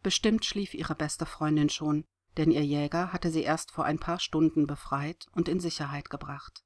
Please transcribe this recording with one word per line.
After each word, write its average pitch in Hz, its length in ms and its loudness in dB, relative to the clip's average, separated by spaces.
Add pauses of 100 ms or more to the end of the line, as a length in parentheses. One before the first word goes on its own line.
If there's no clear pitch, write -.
Bestimmt 208 440 2
schlief - 280 -4
ihre 160 220 -4
beste 156 300 -4
Freundin 151 440 2
schon, 151 360 0 (320)
denn 156 140 6
ihr 147 120 4
Jäger 147 500 0
hatte 175 180 0
sie 160 100 2
erst - 300 -2
vor - 140 -2
ein 160 140 0
paar 175 200 -4
Stunden 156 460 2
befreit 143 680 -6
und 170 160 0
in 180 100 0
Sicherheit 147 500 -6
gebracht. 139 560 -12